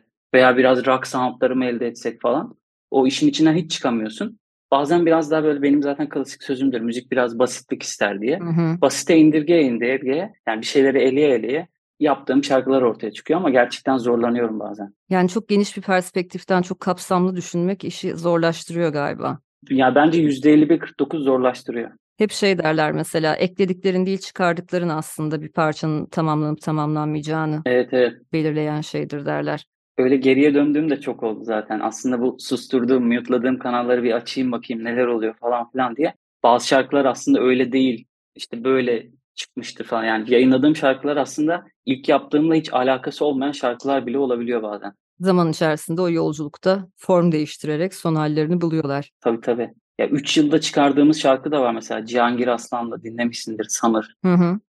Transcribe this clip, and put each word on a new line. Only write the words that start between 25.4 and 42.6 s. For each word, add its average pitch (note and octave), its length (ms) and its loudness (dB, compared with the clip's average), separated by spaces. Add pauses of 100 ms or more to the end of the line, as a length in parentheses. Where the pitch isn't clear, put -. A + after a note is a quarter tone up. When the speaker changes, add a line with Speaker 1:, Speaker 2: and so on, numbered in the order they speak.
Speaker 2:
bir D#3 100 -14
parçanın D#3 540 -2
tamamlanıp D3+ 560 -2
tamamlanmayacağını D3+ 1040 -4
Speaker 1:
Evet, B2 260 0
evet. B2 220 2 (200)
Speaker 2:
belirleyen D3+ 480 -2
şeydir D3 440 -8
derler. D3+ 400 -6 (340)
Speaker 1:
Öyle C3 180 4
geriye C3+ 360 4
döndüğüm D3 360 2
de C3+ 120 -2
çok B2 220 -8
oldu A2 200 -4
zaten. A2 360 -6
Aslında A#2+ 420 -4
bu B2+ 180 -2
susturduğum, B2 720 0
mute'ladığım B2 460 -2
kanalları B2 440 0
bir A#2+ 80 0
açayım B2+ 400 -2
bakayım A#2 320 -8
neler A#2+ 220 0
oluyor A2 280 -2
falan A#2+ 380 -4
filan B2 240 -4
diye. D3 180 -2 (300)
Bazı A#2+ 240 4
şarkılar C3+ 380 2
aslında B2+ 360 2
öyle B2+ 300 2
değil, C3 340 0 (300)
işte - 280 -12
böyle B2 460 0 (260)
çıkmıştır - 500 -12
falan. A2+ 180 -4
Yani A2+ 300 0
yayınladığım C3 420 6
şarkılar C#3+ 420 0
aslında D#3 460 -2 (220)
ilk C3 240 -4
yaptığımla D3+ 460 2
hiç D#3 180 -2